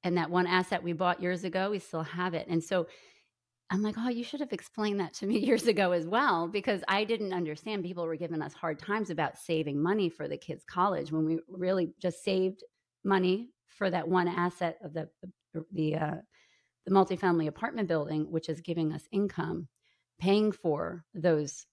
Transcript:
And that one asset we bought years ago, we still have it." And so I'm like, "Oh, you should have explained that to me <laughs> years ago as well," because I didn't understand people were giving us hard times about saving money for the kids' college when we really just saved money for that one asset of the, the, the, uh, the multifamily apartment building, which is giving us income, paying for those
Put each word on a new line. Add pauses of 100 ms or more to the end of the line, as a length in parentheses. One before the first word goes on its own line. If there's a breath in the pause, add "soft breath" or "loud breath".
And
that
one
asset
we
bought
years
ago,
we
still
have
it."
And
so (840 loud breath)
I'm
like,
"Oh,
you
should
have
explained
that
to
me
<laughs>
years
ago
as
well,"
because
I
didn't
understand
people
were
giving
us
hard
times
about
saving
money
for
the
kids'
college
when
we
really
just
saved (400)
money (180)
for
that
one
asset
of
the, (440)
the,
the,
uh, (680 soft breath)
the
multifamily
apartment
building,
which
is
giving
us
income, (520)
paying
for (100)
those